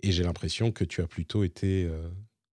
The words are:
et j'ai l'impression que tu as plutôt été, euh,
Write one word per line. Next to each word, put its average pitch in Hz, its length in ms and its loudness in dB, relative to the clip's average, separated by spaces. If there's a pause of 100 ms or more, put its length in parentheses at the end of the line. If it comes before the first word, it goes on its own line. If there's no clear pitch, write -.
et 101 100 4
j'ai 87 120 4
l'impression 87 500 0
que - 100 -2
tu - 180 -2
as 82 60 0
plutôt 98 380 0
été, 95 400 0
euh, 82 240 -4 (500)